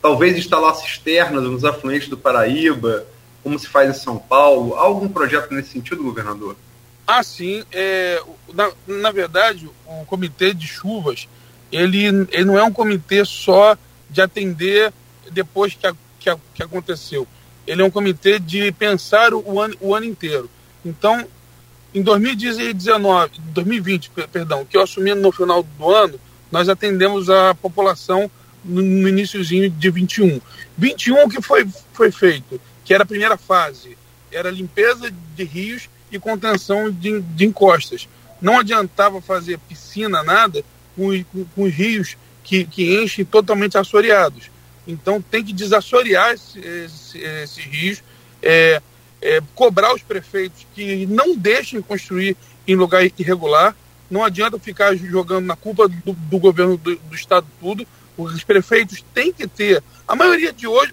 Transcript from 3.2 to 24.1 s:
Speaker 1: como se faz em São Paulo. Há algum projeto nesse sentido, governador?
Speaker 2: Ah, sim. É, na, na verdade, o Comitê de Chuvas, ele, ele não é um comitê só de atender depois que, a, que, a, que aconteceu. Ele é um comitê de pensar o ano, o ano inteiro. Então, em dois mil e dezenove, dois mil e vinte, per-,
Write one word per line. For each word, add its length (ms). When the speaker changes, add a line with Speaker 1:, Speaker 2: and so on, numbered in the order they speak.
Speaker 1:
como 160
se 80
faz 220
em 100
São 180
Paulo. 580
Há 60
algum 280
projeto 440
nesse 160
sentido, 320
governador? 540
Speaker 2:
Ah, 160
sim. 500
É, 500
na, 180
na 240
verdade, 580
o 200
Comitê 480
de 120
Chuvas, 600
ele, 340
ele 140
não 120
é 60
um 80
comitê 540
só 520
de 120
atender 720
depois 440
que, 120
a, 80
que, 100
a, 80
que 80
aconteceu. 640
Ele 140
é 40
um 60
comitê 480
de 320
pensar 600
o 260
ano, 220
o 120
ano 120
inteiro. 440
Então, 420
em 80
dois 200
mil 100
e 420
dezenove, 600
dois 140
mil 100
e 40
vinte, 280
per-, 200